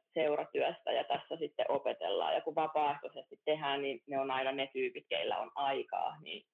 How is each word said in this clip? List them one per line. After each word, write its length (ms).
seuratyöstä, 760
ja 120
tässä 340
sitten 340
opetellaan. 640
Ja 80
kun 140
vapaaehtoisesti 880
tehdään, 360
niin 260
ne 120
on 120
aina 200
ne 220
tyypit, 360
keillä 300
on 160
aikaa, 680
niin 320